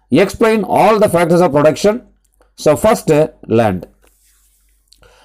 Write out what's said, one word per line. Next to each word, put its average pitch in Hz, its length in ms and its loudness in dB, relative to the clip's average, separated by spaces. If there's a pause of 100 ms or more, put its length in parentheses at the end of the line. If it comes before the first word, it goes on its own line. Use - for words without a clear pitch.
(100)
explain 202 540 0
all 190 340 0
the 208 100 2
factors 170 320 0
of 170 120 0
production. 156 540 0 (500)
So 151 200 0
first, 214 340 0
uh, 156 180 2 (180)
land. 107 420 -2 (1400)